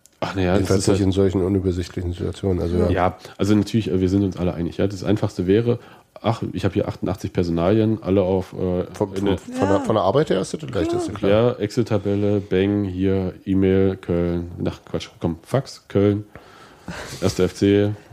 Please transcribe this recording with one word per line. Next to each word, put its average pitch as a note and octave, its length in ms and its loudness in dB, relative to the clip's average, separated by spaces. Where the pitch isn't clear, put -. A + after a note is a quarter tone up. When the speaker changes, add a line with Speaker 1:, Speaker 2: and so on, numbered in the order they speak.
Speaker 1:
Ach, - 140 -6
naja, F#2+ 160 2
das F#2+ 80 4
Speaker 2:
Jedenfalls G2 240 2
Speaker 1:
ist - 60 2
Speaker 2:
nicht G2 100 4
Speaker 1:
halt G2 80 4
Speaker 2:
in F#2+ 60 4
solchen F#2+ 300 2
unübersichtlichen F2+ 680 -2
Situationen. F2+ 480 -2
Also, E2+ 160 0
ja. F2 140 2
Speaker 1:
Ja, F2+ 280 0
also G#2+ 160 2
natürlich, G#2 360 0
äh, F#2 100 0
wir F#2+ 100 2
sind G2+ 120 2
uns F#2 140 -2
alle F2 160 -2
einig. E2 240 -6
Ja, F#2 100 0
das G2+ 160 -8
Einfachste G2 440 -2
wäre, A#2 320 2
ach, A2+ 220 -2
ich - 120 -4
habe F#2+ 100 -2
hier G2+ 120 0
achtundachtzig - 460 -6
Personalien, F#2+ 680 2
alle F#2+ 200 2
auf, F#2 300 -2
äh, F2+ 320 -2
Speaker 2:
Von, G2+ 200 -4
Speaker 1:
in F#2+ 100 -4
der F#2+ 140 0
Speaker 2:
von, B3 160 -14
von B3+ 140 0
der, - 100 2
Speaker 3:
Ja. - 20 0
Speaker 2:
von A3 160 -2
der F#2+ 80 2
Arbeit C3 260 2
her F#3+ 100 0
ist - 120 -6
das, E3 80 -8
das C#3 100 -10
Leichteste, - 440 -2
Speaker 3:
Klar. G2 160 0
Speaker 2:
klar. A#2 240 4
Speaker 1:
Ja, - 40 -8
Excel-Tabelle, G2+ 840 0
bang, G2 440 0
hier, F#2+ 480 0
E-Mail, F#2+ 520 4
Köln, F2 560 -2
ach - 200 -8
Quatsch, - 200 -8
komm, E2+ 220 -4
Fax, - 460 -6
Köln, G2+ 380 2
erster F#2 220 0
F F2 100 -2
C, G2+ 360 2